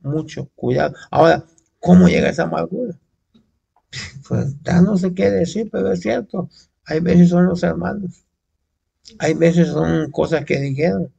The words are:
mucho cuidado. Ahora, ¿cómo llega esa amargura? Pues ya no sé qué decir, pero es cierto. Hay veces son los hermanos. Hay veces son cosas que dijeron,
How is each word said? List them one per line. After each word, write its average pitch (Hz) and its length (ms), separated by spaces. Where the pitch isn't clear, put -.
mucho 147 540
cuidado. 143 400
Ahora, 156 340
¿cómo 180 300
llega 151 220
esa 165 140
amargura? 170 540
Pues 123 380
ya 175 160
no 196 180
sé 180 160
qué 196 160
decir, 202 400
pero 180 220
es 175 80
cierto. 214 480
Hay 156 140
veces 175 300
son 175 180
los 175 160
hermanos. 175 600
Hay 156 140
veces 165 340
son 160 420
cosas 151 340
que 143 140
dijeron, 143 600